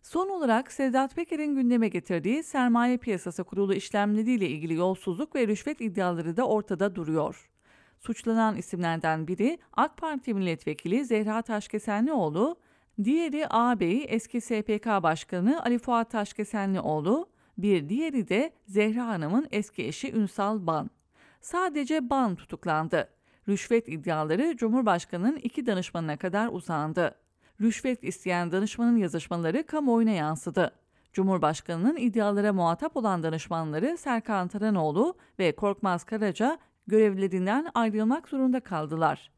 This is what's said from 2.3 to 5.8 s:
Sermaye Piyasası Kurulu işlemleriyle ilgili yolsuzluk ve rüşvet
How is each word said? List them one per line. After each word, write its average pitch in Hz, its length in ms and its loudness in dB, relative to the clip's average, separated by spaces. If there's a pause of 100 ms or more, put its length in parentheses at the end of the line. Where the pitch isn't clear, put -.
Sermaye 247 540 2
Piyasası 185 480 -4
Kurulu 196 300 0
işlemleriyle 208 760 0
ilgili 156 260 -4
yolsuzluk 185 600 -2
ve 254 120 2
rüşvet 214 340 -4